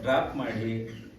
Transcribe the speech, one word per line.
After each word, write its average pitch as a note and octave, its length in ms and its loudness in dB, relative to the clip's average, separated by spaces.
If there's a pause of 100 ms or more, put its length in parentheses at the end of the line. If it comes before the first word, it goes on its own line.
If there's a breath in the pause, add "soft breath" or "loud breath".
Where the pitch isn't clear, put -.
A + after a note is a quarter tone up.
ಡ್ರಾಪ್ C3+ 340 4
ಮಾಡಿ, A2+ 540 -2 (300)